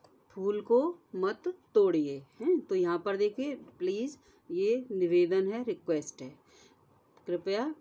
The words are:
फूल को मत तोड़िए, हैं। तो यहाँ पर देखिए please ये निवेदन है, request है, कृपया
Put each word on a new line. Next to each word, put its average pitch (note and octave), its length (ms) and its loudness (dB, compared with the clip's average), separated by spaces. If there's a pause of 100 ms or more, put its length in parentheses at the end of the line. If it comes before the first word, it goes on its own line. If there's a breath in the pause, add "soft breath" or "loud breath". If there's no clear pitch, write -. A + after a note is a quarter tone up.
(300)
फूल G3+ 320 -4
को C4+ 380 2 (160)
मत F#3+ 320 -2 (260)
तोड़िए, D3 440 4 (240)
हैं। D#4+ 180 2
तो - 160 -4
यहाँ F3 240 0
पर G3 180 -2
देखिए G#3 380 -2
please G#3 640 -6 (320 soft breath)
ये G#3 420 0
निवेदन F#3 600 2
है, A#3 120 -6
request D#3+ 580 -4
है, C3 80 -12 (1000 soft breath)
कृपया G3 540 -2